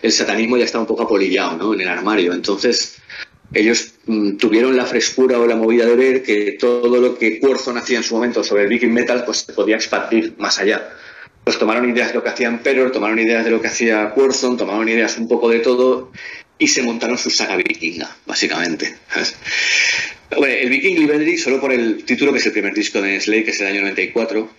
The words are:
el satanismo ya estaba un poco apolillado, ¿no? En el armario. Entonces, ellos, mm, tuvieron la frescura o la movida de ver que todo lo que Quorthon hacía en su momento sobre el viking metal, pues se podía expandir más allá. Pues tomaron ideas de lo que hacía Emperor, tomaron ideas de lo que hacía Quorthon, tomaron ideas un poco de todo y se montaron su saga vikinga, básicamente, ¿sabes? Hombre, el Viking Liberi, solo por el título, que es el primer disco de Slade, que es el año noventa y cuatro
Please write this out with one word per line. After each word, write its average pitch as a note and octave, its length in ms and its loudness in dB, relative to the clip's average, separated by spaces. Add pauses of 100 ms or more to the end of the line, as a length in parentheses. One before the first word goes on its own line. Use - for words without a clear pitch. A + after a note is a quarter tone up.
el A2+ 100 2
satanismo A2+ 460 0
ya A#2 80 4
estaba A#2 160 -2
un G#2 60 -4
poco - 160 -2
apolillado, F#2 540 0
¿no? G#2 160 -2
En F#2+ 80 -2
el F2+ 60 -2
armario. F2+ 460 0
Entonces, G2+ 640 -2 (560)
ellos, A2+ 400 0 (120)
mm, G#2 320 0
tuvieron A#2+ 380 4
la B2 100 2
frescura B2+ 540 2
o A#2 60 4
la A#2 100 4
movida A2+ 300 4
de A#2+ 100 6
ver C3 280 4
que G#2 300 0
todo A#2+ 460 2
lo B2 180 2
que A2 220 0
Quorthon B2 380 0
hacía A#2+ 200 -2
en A2 60 -2
su A2+ 120 -4
momento A2+ 280 0
sobre G2+ 200 2
el G2+ 60 0
viking A#2 220 2
metal, A#2+ 340 0
pues G#2+ 140 -4
se - 140 -12
podía G#2+ 220 0
expandir A2 640 -2
más - 200 -2
allá. G2+ 320 0 (540)
Pues A#2+ 160 0
tomaron A#2+ 300 2
ideas A#2 200 0
de - 60 -6
lo A#2 80 -2
que A#2+ 60 -2
hacía A#2+ 180 -2
Emperor, C3 440 0
tomaron A2 280 -2
ideas A2+ 260 2
de A2+ 60 2
lo A2+ 100 2
que A2+ 60 -4
hacía G#2+ 440 0
Quorthon, C3 460 2
tomaron G#2+ 320 -2
ideas A2+ 280 0
un A#2 100 -4
poco A#2 220 2
de A#2 100 4
todo B2+ 520 2 (480)
y D#3 80 4
se C#3 160 0
montaron A#2 340 -2
su - 140 -4
saga G2+ 240 -2
vikinga, E2 600 -6 (100)
básicamente, - 680 -4 (160)
¿sabes? - 240 -4 (1000)
Hombre, C3+ 300 2
el B2 60 0
Viking D#3 260 0
Liberi, D#3 420 2
solo C3 220 0
por C3 140 0
el A2+ 320 0
título, C#3 260 2
que B2+ 60 0
es - 80 0
el - 80 0
primer G2 200 -2
disco G#2 280 -2
de G2 180 -2
Slade, A2 240 0
que A2 80 -4
es - 80 -6
el G2+ 80 -2
año G2+ 140 -2
noventa G2 200 -2
y F#2 100 -4
cuatro A2 480 -2